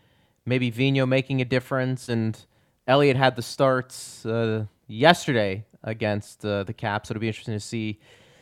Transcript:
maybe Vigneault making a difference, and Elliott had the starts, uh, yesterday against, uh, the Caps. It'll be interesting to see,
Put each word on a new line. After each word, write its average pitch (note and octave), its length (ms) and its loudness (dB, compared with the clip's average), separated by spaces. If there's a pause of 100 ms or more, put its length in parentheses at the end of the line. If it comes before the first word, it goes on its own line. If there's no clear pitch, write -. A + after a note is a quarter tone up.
(440)
maybe B2 260 0
Vigneault C3+ 380 2
making C3 320 0
a B2 60 0
difference, B2+ 640 -2
and A2 280 -2 (480)
Elliott C#3 300 6
had C3 200 4
the A#2 60 -8
starts, - 840 -2
uh, A2 400 -2 (220)
yesterday A2 760 2 (180)
against, G#2+ 640 -4
uh, G2+ 200 0
the G#2+ 100 -8
Caps. G#2+ 360 -4
It'll G#2+ 100 -4
be A2+ 80 -2
interesting A2 260 -6
to G#2 60 -4
see, A2 400 -6 (420)